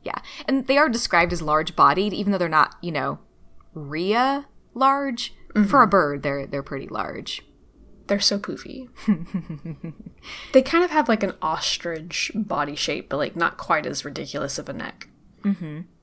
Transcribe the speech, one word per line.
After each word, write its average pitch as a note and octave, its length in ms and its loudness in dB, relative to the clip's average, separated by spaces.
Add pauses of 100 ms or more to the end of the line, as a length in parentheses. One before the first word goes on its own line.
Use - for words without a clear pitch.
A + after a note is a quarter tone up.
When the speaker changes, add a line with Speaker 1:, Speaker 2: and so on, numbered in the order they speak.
Speaker 1:
yeah. - 160 -6 (260)
And C4+ 220 0
they C4+ 100 4
are D4+ 100 6
described F3+ 440 2
as E3 100 -2
large-bodied, D#3 720 4
even G3+ 160 0
though G3 80 2
they're E3+ 100 2
not, D#3 320 4
you F3 120 -4
know, C#3 260 -2 (560)
rhea G3+ 720 0 (260)
large. C4+ 600 0 (200)
Speaker 2:
Mm-hmm. G#3+ 140 6
Speaker 1:
For C4+ 140 8
a A3 60 8
bird, D3 340 4
they're, C#3 240 -2
they're C#3 160 -4
pretty C3+ 240 -8
large. - 560 -8 (640)
Speaker 2:
They're G3+ 140 0
so G3+ 180 2
poofy. - 500 -10 (180)
Speaker 1:
<laughs> E3 880 -4 (580)
Speaker 2:
They C4 100 8
kind E4 220 2
of E4+ 60 0
have, D4+ 180 2
like, G#3+ 160 2
an - 180 -4
ostrich D#3+ 920 -4
body D3 420 -2
shape, - 320 -4
but, C3+ 80 -2
like, D3 200 -2
not E3+ 220 0
quite D#3 260 0
as - 200 -6
ridiculous - 560 -6
of - 80 -12
a - 40 -8
neck. - 360 -12 (340)
Speaker 1:
Mm-hmm. E3+ 380 -4 (220)